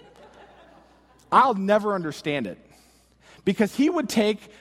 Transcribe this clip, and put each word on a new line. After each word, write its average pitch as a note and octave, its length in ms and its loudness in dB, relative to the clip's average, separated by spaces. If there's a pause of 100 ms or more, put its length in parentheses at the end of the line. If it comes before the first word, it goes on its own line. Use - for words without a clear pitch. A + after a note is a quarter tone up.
(1300)
I'll A#3+ 240 4
never G3+ 400 0
understand D3 540 -6
it. E2+ 100 -14 (840)
Because G3+ 320 0
he C#4+ 120 2
would D#4+ 200 -2
take G#3+ 320 0 (200)